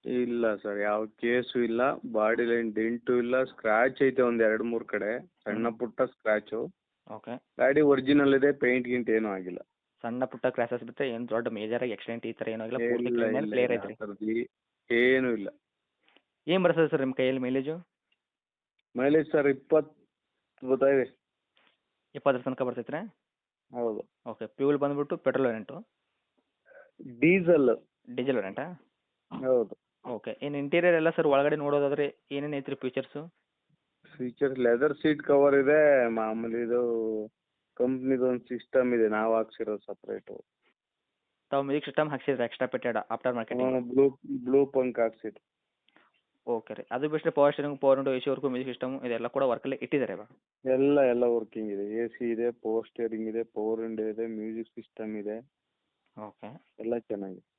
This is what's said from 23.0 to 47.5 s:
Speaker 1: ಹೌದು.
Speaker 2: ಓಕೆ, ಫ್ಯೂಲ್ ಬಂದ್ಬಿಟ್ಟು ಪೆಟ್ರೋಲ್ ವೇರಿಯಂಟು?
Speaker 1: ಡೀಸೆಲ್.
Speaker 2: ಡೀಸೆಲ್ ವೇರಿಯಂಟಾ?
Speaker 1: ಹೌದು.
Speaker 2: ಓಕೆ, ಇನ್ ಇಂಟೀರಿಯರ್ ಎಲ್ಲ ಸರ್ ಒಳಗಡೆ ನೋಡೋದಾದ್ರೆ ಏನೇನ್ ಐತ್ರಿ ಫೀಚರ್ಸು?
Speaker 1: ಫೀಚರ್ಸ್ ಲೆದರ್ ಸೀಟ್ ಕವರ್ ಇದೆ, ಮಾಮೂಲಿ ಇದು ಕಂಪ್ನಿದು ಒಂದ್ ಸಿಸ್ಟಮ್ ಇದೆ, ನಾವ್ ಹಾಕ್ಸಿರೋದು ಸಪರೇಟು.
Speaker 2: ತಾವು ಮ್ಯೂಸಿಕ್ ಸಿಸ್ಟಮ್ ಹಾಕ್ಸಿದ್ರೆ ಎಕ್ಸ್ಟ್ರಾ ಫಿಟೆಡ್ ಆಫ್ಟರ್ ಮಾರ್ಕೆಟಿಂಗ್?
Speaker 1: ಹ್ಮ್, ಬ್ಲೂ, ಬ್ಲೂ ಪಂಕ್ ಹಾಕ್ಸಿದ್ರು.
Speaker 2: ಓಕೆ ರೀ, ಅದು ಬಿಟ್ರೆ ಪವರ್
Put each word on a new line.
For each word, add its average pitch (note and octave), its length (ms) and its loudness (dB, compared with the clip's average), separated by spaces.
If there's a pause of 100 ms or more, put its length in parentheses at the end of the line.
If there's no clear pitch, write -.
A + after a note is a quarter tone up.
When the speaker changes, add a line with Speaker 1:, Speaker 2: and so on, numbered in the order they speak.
Speaker 1:
ಹೌದು. A#2 360 -4 (220)
Speaker 2:
ಓಕೆ, A2 180 -12
ಫ್ಯೂಲ್ C#3+ 300 0
ಬಂದ್ಬಿಟ್ಟು C#3+ 400 -2
ಪೆಟ್ರೋಲ್ C3 300 0
ವೇರಿಯಂಟು? A#2 400 -6 (1300)
Speaker 1:
ಡೀಸೆಲ್. E3 500 4 (460)
Speaker 2:
ಡೀಸೆಲ್ C3 200 -2
ವೇರಿಯಂಟಾ? A#2+ 540 -8 (420)
Speaker 1:
ಹೌದು. B2+ 580 -2 (160)
Speaker 2:
ಓಕೆ, A2+ 260 -10 (100)
ಇನ್ C#3+ 140 -6
ಇಂಟೀರಿಯರ್ E3+ 400 2
ಎಲ್ಲ D#3+ 140 2
ಸರ್ D#3+ 180 0
ಒಳಗಡೆ C#3+ 280 4
ನೋಡೋದಾದ್ರೆ C#3+ 600 0 (160)
ಏನೇನ್ C#3+ 240 -6
ಐತ್ರಿ C#3 200 -6
ಫೀಚರ್ಸು? C3+ 580 -8 (840)
Speaker 1:
ಫೀಚರ್ಸ್ C3 420 -2
ಲೆದರ್ B2 340 4
ಸೀಟ್ D3+ 300 0
ಕವರ್ C#3+ 320 6
ಇದೆ, C#3 520 6
ಮಾಮೂಲಿ A2+ 540 -2
ಇದು A2+ 680 -2 (480)
ಕಂಪ್ನಿದು B2+ 520 0
ಒಂದ್ B2 140 0
ಸಿಸ್ಟಮ್ B2 520 0
ಇದೆ, A2+ 160 4
ನಾವ್ A2 260 2
ಹಾಕ್ಸಿರೋದು A2 440 -4
ಸಪರೇಟು. - 680 -14 (1040)
Speaker 2:
ತಾವು C#3 140 0
ಮ್ಯೂಸಿಕ್ C#3+ 220 -2
ಸಿಸ್ಟಮ್ D#3 240 0
ಹಾಕ್ಸಿದ್ರೆ C3+ 360 -2
ಎಕ್ಸ್ಟ್ರಾ B2+ 220 -4
ಫಿಟೆಡ್ A#2+ 300 -4 (140)
ಆಫ್ಟರ್ A#2+ 240 -4
ಮಾರ್ಕೆಟಿಂಗ್? B2 380 -2
Speaker 1:
ಹ್ಮ್, B2 160 -2
ಬ್ಲೂ, C3+ 360 4
ಬ್ಲೂ C3+ 400 2
ಪಂಕ್ B2+ 340 -2
ಹಾಕ್ಸಿದ್ರು. A2+ 500 -4 (1040)
Speaker 2:
ಓಕೆ A2 220 -4
ರೀ, G#2 180 -12
ಅದು C3+ 180 -4
ಬಿಟ್ರೆ D#3 220 -2
ಪವರ್ C#3+ 220 4